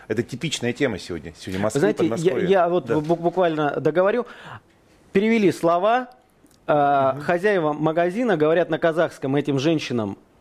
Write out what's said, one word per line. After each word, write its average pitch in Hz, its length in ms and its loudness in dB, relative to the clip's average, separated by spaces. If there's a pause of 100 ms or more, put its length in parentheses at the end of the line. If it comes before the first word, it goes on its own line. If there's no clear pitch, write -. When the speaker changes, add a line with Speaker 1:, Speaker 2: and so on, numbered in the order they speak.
Speaker 1:
это 110 140 -2
типичная 120 520 -6
тема 120 260 -2
сегодня. 85 360 -12
Сегодня 95 280 -8
Москва, 110 160 0
Speaker 2:
Знаете, 190 240 0
я, 107 80 2
Speaker 1:
Подмосковье. 160 360 -2
Speaker 2:
я 180 220 2
вот 175 160 -2
Speaker 1:
Да. 151 140 -2
Speaker 2:
бу-, 156 160 0
буквально 165 640 0
договорю. 170 480 0 (840)
Перевели 208 400 4
слова. 196 580 0 (580)
А, 143 460 4
Speaker 1:
Мгм. 143 100 -10
Speaker 2:
хозяева 175 500 0
магазина 170 640 0
говорят 160 320 2
на 160 80 -2
казахском 156 580 0
этим 143 220 0
женщинам: 127 600 -2 (220)